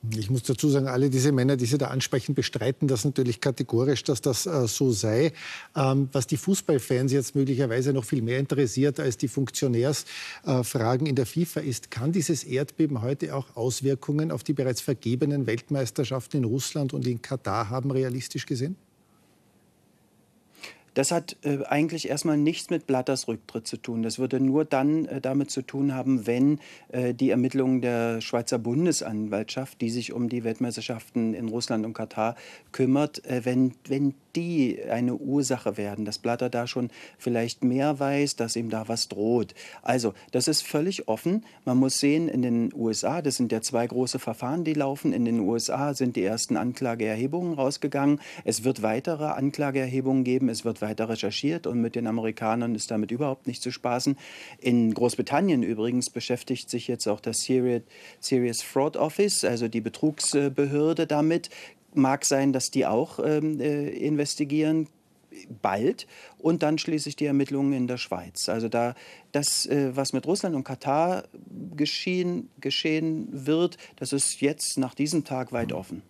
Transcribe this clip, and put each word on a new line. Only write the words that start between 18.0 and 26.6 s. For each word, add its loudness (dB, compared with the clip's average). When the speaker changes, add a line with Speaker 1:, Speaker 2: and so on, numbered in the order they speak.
Speaker 1:
gesehen? -4
Speaker 2:
Das 2
hat, -2
äh, -2
eigentlich 0
erstmal 0
nichts 0
mit -2
Blatters 0
Rücktritt -6
zu -8
tun. -4
Das -4
würde 0
nur 4
dann, 2
äh, -6
damit 0
zu -6
tun -2
haben, 2
wenn, 4